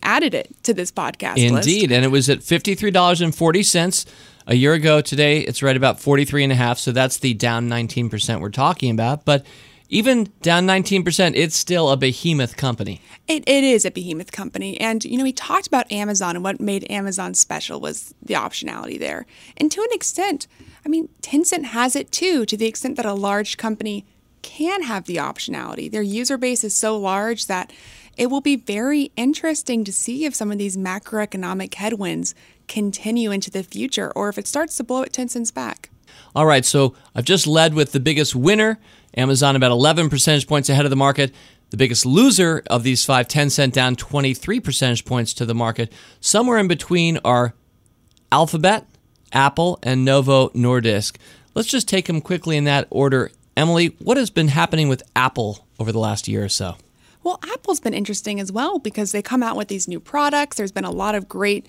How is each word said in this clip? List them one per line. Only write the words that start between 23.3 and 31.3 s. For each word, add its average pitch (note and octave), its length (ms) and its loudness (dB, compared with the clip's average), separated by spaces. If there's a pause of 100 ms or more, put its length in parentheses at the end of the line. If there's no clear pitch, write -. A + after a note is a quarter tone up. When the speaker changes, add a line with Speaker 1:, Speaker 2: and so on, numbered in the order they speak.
Speaker 1:
company G#3+ 500 -6 (360)
can F4+ 420 -4
have G#3 220 -8
the F3 100 -8
optionality. C#3+ 720 -8
Their G#3+ 120 -4
user A#3 360 -2
base B3 280 -2
is G3 100 -4
so A3 220 -2
large G3+ 480 -2
that F#3 260 -6 (460)
it B3 100 0
will C4+ 140 -2
be C#4+ 160 2
very C4+ 580 -2
interesting C4 720 -2
to G3 80 -8
see C4 320 -4
if C#4 100 -4
some G#3 160 -4
of G#3 60 -4
these G3+ 180 -4
macroeconomic F#3+ 1000 -6